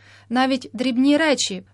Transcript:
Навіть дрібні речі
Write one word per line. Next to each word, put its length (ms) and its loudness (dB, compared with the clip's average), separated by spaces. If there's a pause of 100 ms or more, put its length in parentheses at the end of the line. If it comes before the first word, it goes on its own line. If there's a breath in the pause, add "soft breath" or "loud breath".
(300 soft breath)
Навіть 440 -2
дрібні 440 2
речі 460 -2 (100)